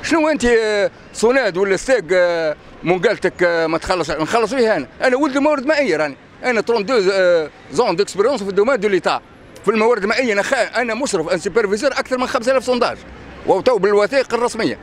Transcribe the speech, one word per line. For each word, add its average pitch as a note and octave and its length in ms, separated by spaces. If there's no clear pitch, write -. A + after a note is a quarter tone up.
شنو D#4 260
انت، C#4 160
آه، G#3+ 460
سوناد A#3 440
ولا G3 200
ستيك، B3 340
آه، E3+ 440
منقالتك، F3+ 600
آه، E3+ 240
ما D#3+ 100
تخلص، E3+ 340
نخلص F#3 420
فيها A3+ 240
انا. C3+ 100
انا B3+ 140
ولد C#4+ 200
موارد C#4 280
مائية C#4 320
راني، D3 180
انا A#3 180
ترونتدو، G3+ 500
آه، F3 380
زون F#3 240
ديكسبيرونس G3+ 480
في F#3+ 60
الدومين G#3 300
دو G3 80
ليتا. E3+ 340
في G3 60
الموارد A3 320
المائية A3+ 300
انا G3+ 80
خا-، G#3+ 360
انا A#3 160
مشرف G3+ 360
ان F3+ 100
سوبرفيزور G#3 520
اكثر C4 260
من B3+ 100
خمسة B3 240
آلاف C4+ 120
سونداج، A#3+ 340
وتو F#3+ 320
بالوثائق G#3 560
الرسمية. A3+ 500